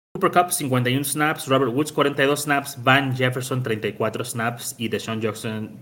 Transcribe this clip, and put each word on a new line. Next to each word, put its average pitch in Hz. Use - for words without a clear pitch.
Cooper -
Kupp, 175
cincuenta 123
y 127
un 143
snaps, 151
Robert 135
Woods, 151
cuarenta 143
y -
dos 143
snaps, 139
Van 131
Jefferson, 127
treinta 110
y 101
cuatro 110
snaps 113
y 113
Deshaun 110
Jackson, 110